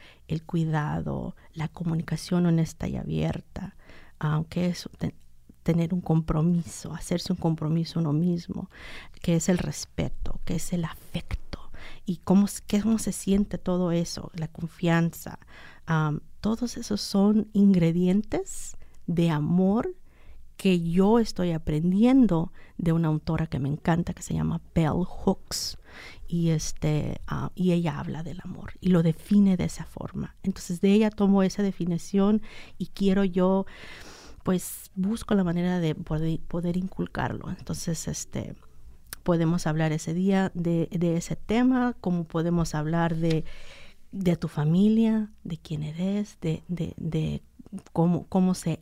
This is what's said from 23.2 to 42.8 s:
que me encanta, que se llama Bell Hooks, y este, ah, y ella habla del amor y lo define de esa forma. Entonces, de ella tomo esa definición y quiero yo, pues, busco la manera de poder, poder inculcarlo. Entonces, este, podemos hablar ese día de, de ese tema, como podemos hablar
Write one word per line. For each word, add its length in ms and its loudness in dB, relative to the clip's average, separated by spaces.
que 120 -4
me 100 -2
encanta, 440 0
que 100 -14
se 100 -6
llama 280 -2
Bell 320 2
Hooks, 720 -4
y 220 0
este, 800 -2
ah, 260 -4
y 200 2
ella 260 0
habla 240 -8
del 200 -10
amor 360 -12
y 100 0
lo 140 6
define 540 4
de 80 0
esa 200 -6
forma. 560 -10
Entonces, 400 -4
de 120 6
ella 160 6
tomo 340 4
esa 180 0
definición 800 2
y 100 -6
quiero 380 2
yo, 400 2
pues, 520 -2
busco 400 0
la 80 4
manera 360 0
de 140 2
poder, 540 -2
poder 300 -2
inculcarlo. 720 -4
Entonces, 580 -6
este, 480 -8
podemos 440 2
hablar 240 2
ese 220 -4
día 400 2
de, 380 0
de 260 0
ese 180 -4
tema, 640 2
como 240 -2
podemos 520 0
hablar 420 0